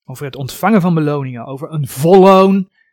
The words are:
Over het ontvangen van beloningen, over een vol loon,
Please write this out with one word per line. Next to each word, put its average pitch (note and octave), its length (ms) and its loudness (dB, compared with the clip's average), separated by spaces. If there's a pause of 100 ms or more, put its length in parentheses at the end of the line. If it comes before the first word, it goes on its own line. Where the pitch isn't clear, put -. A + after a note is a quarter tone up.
Over C#3 220 -16
het C3+ 100 -14
ontvangen F3 460 -2
van F3 120 0
beloningen, C#3+ 520 -4
over C#3 260 -14
een D3+ 160 -6
vol E3+ 320 4
loon, F#3+ 500 4 (240)